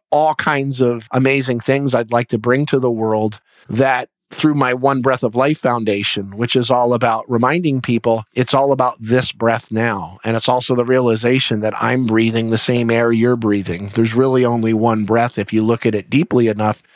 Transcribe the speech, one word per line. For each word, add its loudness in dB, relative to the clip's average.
all 2
kinds -2
of 0
amazing 0
things 0
I'd -2
like 0
to -2
bring 0
to 0
the 0
world -2
that 0
through 0
my 2
One 0
Breath 0
of -4
Life 2
Foundation, -2
which -2
is 2
all 2
about 0
reminding 0
people -2
it's -2
all 2
about 0
this -2
breath -2
now. -4
And -2
it's -2
also 0
the 0
realization 0
that -2
I'm 0
breathing 0
the 0
same 0
air 2
you're 2
breathing. -4
There's 0
really 2
only 0
one 0
breath 0
if -6
you 2
look 0
at 2
it -6
deeply 0
enough, -2